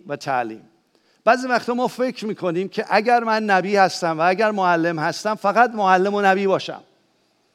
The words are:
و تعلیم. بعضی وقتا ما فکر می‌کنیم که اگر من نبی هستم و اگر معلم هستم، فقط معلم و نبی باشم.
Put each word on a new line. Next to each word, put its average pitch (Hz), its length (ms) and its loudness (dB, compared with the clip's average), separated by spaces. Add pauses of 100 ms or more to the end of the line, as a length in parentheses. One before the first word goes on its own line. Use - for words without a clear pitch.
و 143 80 -8
تعلیم. 120 460 -6 (640)
بعضی 254 240 2
وقتا 240 260 -2
ما 247 140 -2
فکر - 380 -6
می‌کنیم 180 420 -4
که 208 220 -8
اگر 233 340 2
من 220 200 -2
نبی 196 320 2
هستم 170 440 2
و 170 100 2
اگر 214 220 0
معلم 175 480 0
هستم، 170 360 -4
فقط 208 340 2
معلم 196 440 2
و 202 80 -2
نبی 196 260 2
باشم. - 360 -4 (720)